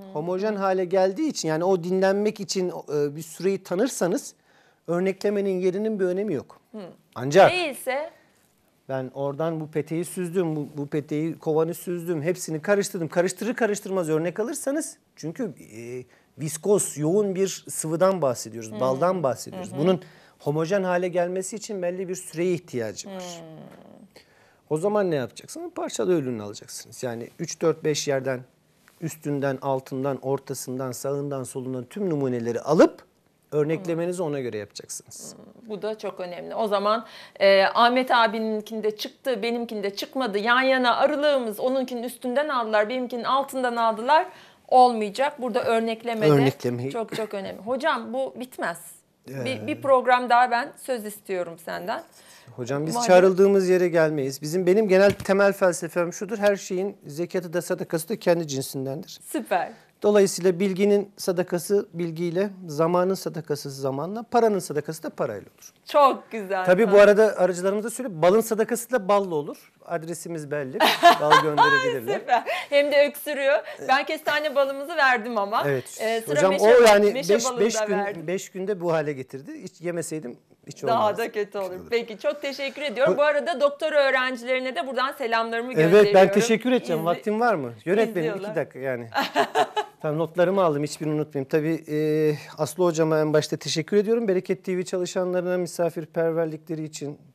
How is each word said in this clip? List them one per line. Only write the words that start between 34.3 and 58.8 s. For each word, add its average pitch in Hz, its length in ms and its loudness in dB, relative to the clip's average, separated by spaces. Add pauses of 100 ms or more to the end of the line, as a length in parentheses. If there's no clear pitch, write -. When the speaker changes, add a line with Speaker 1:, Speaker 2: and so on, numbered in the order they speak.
Speaker 1:
göre 113 180 -6
yapacaksınız. - 760 -14
Speaker 2:
Hmm, - 340 -20
bu 202 120 -10
da 214 160 -6
çok 196 220 -10
önemli. 175 360 -12
O 220 120 -2
zaman, 208 380 0 (340)
e, 196 240 8
Ahmet 247 480 4
abininkinde 220 840 0
çıktı, 254 460 -6
benimkinde 233 520 -4
çıkmadı. 247 420 -4
Yan 240 240 2
yana 262 360 4
arılığımız, 277 600 2
onunkinin 254 440 -2
üstünden 254 460 -4
aldılar, 220 400 2
benimkinin 247 340 -6
altından 262 520 0
aldılar. 233 520 2 (400)
Olmayacak. 240 760 4
Burada 240 220 -2
örnekleme 226 640 0
de 151 40 8
Speaker 1:
Örneklemeyi 131 600 2
Speaker 2:
çok 220 240 -6
çok 214 180 -6
önemli. 190 280 -10
Hocam 240 520 -4
bu 262 260 -4
bitmez. 233 380 -8 (520)
Speaker 1:
Ee. 135 160 -8
Speaker 2:
Bir, 165 220 -6
bir - 140 -6
program 247 480 2
daha 240 220 4
ben 247 260 -2
söz 233 280 -8
istiyorum 175 600 -8
senden. 185 380 -8 (520)
Speaker 1:
Hocam 139 320 -4
biz 196 80 -2
Speaker 2:
Madem 240 120 0
Speaker 1:
çağrıldığımız 190 600 6
yere 180 180 4
gelmeyiz. 156 540 0
Bizim, 170 260 -4
benim 208 200 4
genel 190 240 6
temel 196 420 2
felsefem 175 600 0
şudur. 208 240 -8
Her 202 180 2
şeyin 196 500 -6
zekatı 170 480 -6
da 175 80 -2
sadakası 175 480 -6
da 226 100 -6
kendi 170 280 2
cinsindendir. 135 800 -8